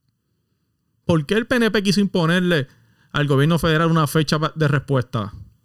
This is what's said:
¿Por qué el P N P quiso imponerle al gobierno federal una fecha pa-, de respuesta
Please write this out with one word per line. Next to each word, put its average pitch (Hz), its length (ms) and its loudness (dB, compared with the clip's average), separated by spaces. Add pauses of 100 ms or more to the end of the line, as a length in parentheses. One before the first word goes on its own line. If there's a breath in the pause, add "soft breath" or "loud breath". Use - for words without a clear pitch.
(1040)
¿Por 160 200 0
qué - 80 -4
el 226 140 -2
P 254 80 -2
N 226 160 0
P 214 100 -2
quiso 202 200 0
imponerle 175 640 0 (440 soft breath)
al 147 140 -2
gobierno 143 320 2
federal 165 320 2
una 160 160 2
fecha 160 320 0
pa-, 151 180 -4
de 156 120 0
respuesta 127 640 -2 (320)